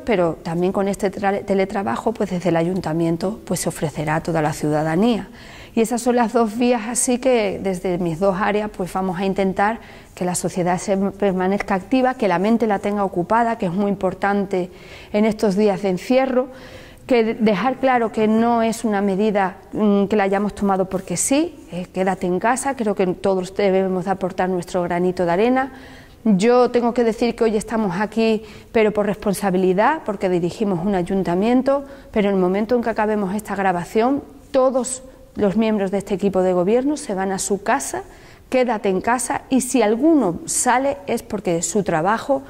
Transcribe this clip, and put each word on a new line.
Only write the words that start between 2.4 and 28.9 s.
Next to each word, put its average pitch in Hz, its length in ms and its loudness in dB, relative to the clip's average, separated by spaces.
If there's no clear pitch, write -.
el 165 80 2
ayuntamiento, 170 880 -2
pues 175 160 -4
se 180 80 -4
ofrecerá 156 480 -4
a 160 40 -4
toda 165 200 -2
la 151 100 0
ciudadanía. 160 800 0
Y 226 40 2
esas 226 220 0
son 247 160 2
las 220 160 2
dos 226 240 2
vías, 240 320 2
así 247 300 0
que 226 440 2
desde 180 360 -2
mis 165 200 -2
dos 196 180 2
áreas, 208 380 0
pues 180 160 -6
vamos 185 260 -4
a 196 60 -4
intentar 196 560 0
que 185 120 -6
la 180 100 -2
sociedad 175 420 -2
se 196 200 -2
permanezca 196 800 0
activa, 254 400 0
que 226 120 0
la 175 100 2
mente 220 300 2
la 196 120 0
tenga 208 260 -2
ocupada, 226 520 0
que 196 100 -2
es 165 60 -4
muy 202 160 0
importante 190 800 -2
en 208 100 2
estos 214 320 2
días 202 280 2
de 196 80 0
encierro, 254 580 0
que 233 260 2
dejar 220 460 2
claro 247 340 2
que 220 160 2
no 226 340 4
es 226 220 -2
una 202 160 0
medida, 196 560 0
mm, 202 320 4
que 214 100 0
la 202 80 4
hayamos 196 320 0
tomado 190 300 0
porque 185 320 -6
sí, 311 520 -2
eh, 175 240 -8
quédate 185 340 0
en 180 120 0
casa, 254 380 0
creo 208 180 -2
que 196 120 2
todos 185 460 0
debemos 190 520 2
de 196 60 -2
aportar 185 360 -2
nuestro 180 360 -2
granito 180 420 0
de 170 80 2
arena. 254 400 2
Yo 233 480 4
tengo 240 220 2
que 240 100 2
decir 233 320 0
que 233 80 0
hoy 220 140 2
estamos 202 420 -2
aquí, 220 440 0
pero 214 220 4